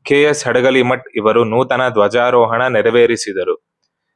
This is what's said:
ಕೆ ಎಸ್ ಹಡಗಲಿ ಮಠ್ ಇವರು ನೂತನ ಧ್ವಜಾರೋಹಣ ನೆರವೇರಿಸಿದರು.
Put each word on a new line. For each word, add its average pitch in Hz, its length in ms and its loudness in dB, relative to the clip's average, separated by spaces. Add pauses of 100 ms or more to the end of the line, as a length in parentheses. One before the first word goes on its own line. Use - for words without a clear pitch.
ಕೆ 143 160 2
ಎಸ್ 147 240 -2
ಹಡಗಲಿ 127 360 2
ಮಠ್ 127 340 -4
ಇವರು 110 280 0
ನೂತನ 123 440 -2
ಧ್ವಜಾರೋಹಣ 117 800 0
ನೆರವೇರಿಸಿದರು. 113 880 0 (600)